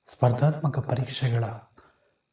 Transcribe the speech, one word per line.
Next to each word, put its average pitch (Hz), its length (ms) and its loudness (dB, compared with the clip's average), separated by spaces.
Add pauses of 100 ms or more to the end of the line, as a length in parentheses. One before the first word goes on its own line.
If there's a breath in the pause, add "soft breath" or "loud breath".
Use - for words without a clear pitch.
ಸ್ಪರ್ಧಾತ್ಮಕ 143 720 2
ಪರೀಕ್ಷೆಗಳ 120 680 -2 (880 soft breath)